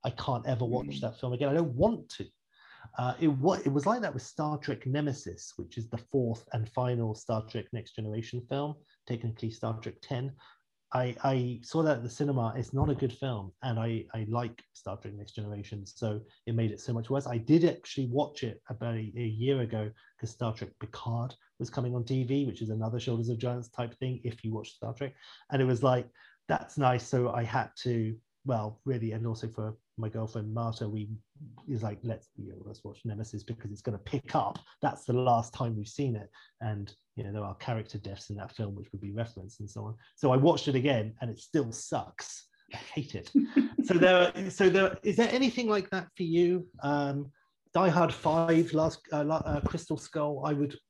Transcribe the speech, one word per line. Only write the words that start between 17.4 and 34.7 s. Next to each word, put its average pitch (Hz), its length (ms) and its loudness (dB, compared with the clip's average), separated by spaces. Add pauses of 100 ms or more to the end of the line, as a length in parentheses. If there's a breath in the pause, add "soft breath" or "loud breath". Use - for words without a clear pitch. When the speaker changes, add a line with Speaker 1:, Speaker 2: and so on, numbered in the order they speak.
Speaker 1:
actually - 440 0
watch 135 340 -2
it 110 180 -6 (100)
about 117 260 -4
a, 110 200 -6
a 123 60 -4
year 120 380 0
ago 110 280 -2 (300 soft breath)
'cause - 120 -8
Star 113 220 -4
Trek - 180 -8 (100)
Picard 117 520 -6 (280 soft breath)
was 120 100 -6
coming 123 240 -2
on 123 100 -2
T 131 200 0
V, 139 200 0
which 117 160 -4
is 110 100 -4
another 110 280 -2
Shoulders 117 300 -2
of 120 100 -2
Giants 123 300 -4
type 120 320 -6
thing 127 240 -4
if 117 180 -6
you 110 100 -4
watch 107 200 -6
Star 113 200 -8
Trek. 139 220 -6 (380 loud breath)
And 135 100 6
it 131 40 6
was 127 180 4
like, 127 240 4 (400 soft breath)
"That's - 280 -2
nice." 127 300 4
So 123 240 4
I 120 140 0
had 113 260 -2 (140)
to, 113 320 0 (280)
well, 110 400 -2
really, 113 280 0
and 110 160 -2
also 113 180 -4
for 110 300 -6 (200)
my 110 120 -4
girlfriend 110 440 -4
Marta, 113 360 -2
we 104 200 -6 (600)
is 120 160 -2
like, 104 180 -4
"Let's, 113 340 -6
you 107 120 -12
know, - 160 -14
let's 107 180 -16
watch - 220 -14
Nemesis 107 400 -8
because 113 260 -10
it's 104 120 -12
gonna 101 160 -4
pick - 360 -8
up." - 240 0 (240 loud breath)